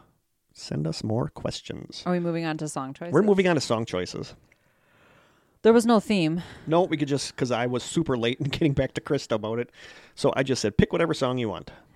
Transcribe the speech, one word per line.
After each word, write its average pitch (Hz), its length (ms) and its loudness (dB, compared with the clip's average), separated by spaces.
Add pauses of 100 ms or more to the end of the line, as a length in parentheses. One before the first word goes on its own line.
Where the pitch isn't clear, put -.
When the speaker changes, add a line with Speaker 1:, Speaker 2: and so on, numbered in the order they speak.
(520)
Speaker 1:
send - 340 -6
us 160 180 -6
more 120 260 -2
questions. - 760 -10
Speaker 2:
Are 180 60 -2
we 180 80 0
moving 170 260 -4
on 156 120 -6
to 156 100 -8
song 135 260 -8
choices? 175 200 -8
Speaker 1:
We're 180 100 6
moving 196 240 4
on 175 80 6
to 131 60 2
song 113 240 0
choices. - 500 -6 (1300)
Speaker 2:
There 220 120 8
was 226 120 6
no 226 160 6
theme. 170 420 0 (240)
Speaker 1:
No, 165 160 4
we 165 140 0
could 143 100 -2
just, 135 300 -2
'cause 131 140 -2
I 120 160 0
was 123 160 -2
super 147 340 0
late 117 220 0
in 147 60 -4
<laughs> 143 40 -2
getting 143 240 0
back 131 220 -2
to - 60 -4
Krista - 340 -2
about 110 240 -4
it. 120 120 -6 (420)
So - 220 2
I 135 80 2
just 131 180 0
said, 104 160 0
"Pick - 140 6
whatever 170 220 0
song 127 240 0
you 120 120 -2
want." 87 220 -10 (240)